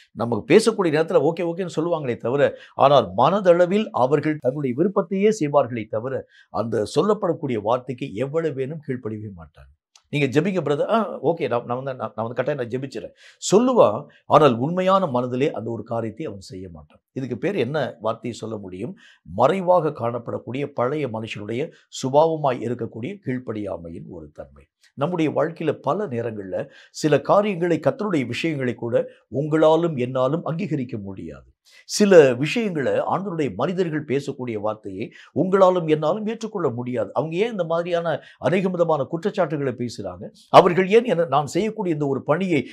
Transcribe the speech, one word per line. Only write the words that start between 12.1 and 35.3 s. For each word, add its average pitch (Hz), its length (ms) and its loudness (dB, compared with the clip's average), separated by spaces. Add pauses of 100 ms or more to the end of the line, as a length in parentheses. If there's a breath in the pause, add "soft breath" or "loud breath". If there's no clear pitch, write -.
நான் 110 100 -4
வந்து 117 80 -10
கட்டாயம் 127 340 -4
நான் 127 120 -6
ஜெபிச்சிடுறேன்" 117 340 -12 (420 soft breath)
சொல்லுவான். 175 480 6 (220 soft breath)
ஆனால் 135 320 6
உண்மையான 185 480 2
மனதிலே 127 440 -2
அந்த 110 200 -8
ஒரு 113 120 -8
காரியத்தை 113 440 -6
அவன் 98 140 -12
செய்ய 92 320 -16
மாட்டான். 76 280 -20 (120)
இதுக்கு 123 260 -8
பேர் 160 160 -4
என்ன 143 460 -2
வார்த்தையை 110 400 -6
சொல்ல 110 160 -10
முடியும்? 101 400 -12 (260 soft breath)
மறைவாக 160 640 2
காணப்படக்கூடிய 117 800 -6
பழைய 135 420 -2
மனுஷனுடைய 113 640 -6 (180 soft breath)
சுபாவமாய் 147 720 0
இருக்கக்கூடிய 117 640 -8
கீழ்ப்படியாமையின் 104 800 -8
ஒரு 78 260 -16
தன்மை. 69 300 -20 (300 soft breath)
நம்முடைய 160 360 -2
வாழ்க்கையில 156 420 -2
பல 180 340 -4
நேரங்கள்ல 110 640 -6 (220 loud breath)
சில 147 300 2
காரியங்களை, 175 640 2
கர்த்தருடைய 156 400 -2
விஷயங்களை 131 480 -4
கூட 117 340 -2 (260 loud breath)
உங்களாலும் 156 640 2
என்னாலும் 131 480 -2
அங்கீகரிக்க 143 540 -6
முடியாது. 95 460 -12 (400 soft breath)
சில 170 500 8
விஷயங்களை 151 580 -2
ஆண்டவருடைய 147 640 -2
மனிதர்கள் 160 500 -2
பேசக்கூடிய 127 560 -4
வார்த்தையை 101 500 -6 (240 loud breath)